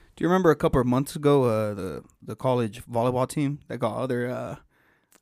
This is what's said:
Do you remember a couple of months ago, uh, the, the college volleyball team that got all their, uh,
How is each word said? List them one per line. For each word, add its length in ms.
Do 80
you 40
remember 220
a 60
couple 240
of 60
months 300
ago, 280
uh, 280
the, 300
the 140
college 500
volleyball 420
team 400
that 100
got 160
all 120
their, 240
uh, 260